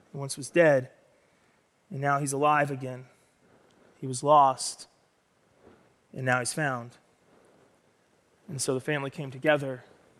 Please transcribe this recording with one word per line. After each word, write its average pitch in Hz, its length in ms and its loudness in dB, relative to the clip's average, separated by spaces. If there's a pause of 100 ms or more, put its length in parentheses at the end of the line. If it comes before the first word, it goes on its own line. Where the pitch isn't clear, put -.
(120)
He - 60 -12
once 139 200 -10
was 131 100 -12
dead, 143 400 4 (1000)
and 135 100 -10
now 143 180 2
he's 143 140 -4
alive 147 380 2
again. 127 340 -10 (960)
He 135 60 -10
was 131 160 -8
lost, 143 640 4 (1300)
and 131 100 -8
now 127 140 2
he's 120 160 -4
found. 127 380 -4 (1600)
And 143 140 -8
so 143 100 -4
the 131 80 -4
family 139 300 -6
came 139 200 -12
together, 135 540 -2 (360)